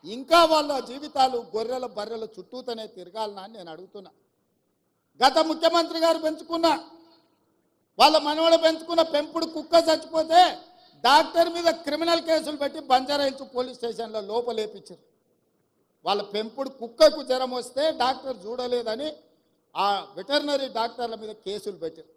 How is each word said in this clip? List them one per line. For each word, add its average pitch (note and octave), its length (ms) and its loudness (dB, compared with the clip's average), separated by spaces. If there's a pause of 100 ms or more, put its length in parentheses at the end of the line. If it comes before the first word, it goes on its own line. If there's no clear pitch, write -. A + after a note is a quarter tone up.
ఇంకా C4 400 2
వాళ్ళ D4 340 0
జీవితాలు B3+ 580 -2 (180)
గొర్రెల B3 300 -4
బర్రెల A3 380 -10
చుట్టూతోనే A3+ 640 -12
తిరగాలనా G3 540 -10
అని G#3+ 120 -18
నేను F3 180 -16
అడుగుతున్నా. F#3 400 -18 (1120)
గత C#4 120 6
ముఖ్యమంత్రి E4 640 2
గారు E4 180 4
పెంచుకున్న, D#4+ 500 -2 (1300)
వాళ్ళ D4+ 180 8
మనవడు D#4+ 400 4
పెంచుకున్న E4 440 2
పెంపుడు D#4+ 440 0
కుక్క D#4 300 -6
చచ్చిపోతే D#4+ 680 4 (600)
డాక్టర్ D#4+ 460 4
మీద E4+ 200 0 (160)
క్రిమినల్ E4 360 0
కేసులు D#4 360 -2
పెట్టి C#4 220 -6
బంజారా C4+ 440 0
హిల్స్ C4+ 320 -6
పోలీస్ B3+ 220 -6
స్టేషన్లో A3 440 -8
లోపలేపించారు. G#3+ 840 -6 (1000)
వాళ్ళ G3+ 160 -2
పెంపుడు A3 480 -8
కుక్కకు D4 540 4
జ్వరం B3+ 280 -2
వస్తే B3+ 400 -4
డాక్టర్ C4 540 -4
చూడలేదని B3 640 -6 (680)
ఆ F#3+ 120 0 (280)
వెటర్నరీ C#4 520 -2
డాక్టర్ల A#3 480 -6
మీద G#3+ 140 -14
కేసులు G3+ 480 -10
పెట్టారు. D#3+ 400 -12